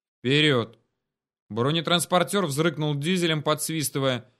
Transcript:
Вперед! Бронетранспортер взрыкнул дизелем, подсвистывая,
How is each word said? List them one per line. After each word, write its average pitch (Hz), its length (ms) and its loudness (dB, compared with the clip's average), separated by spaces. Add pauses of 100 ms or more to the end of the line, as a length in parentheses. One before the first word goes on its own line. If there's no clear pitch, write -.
(180)
Вперед! 135 600 2 (720)
Бронетранспортер 170 960 0
взрыкнул 151 480 0
дизелем, 160 480 0
подсвистывая, 143 960 -2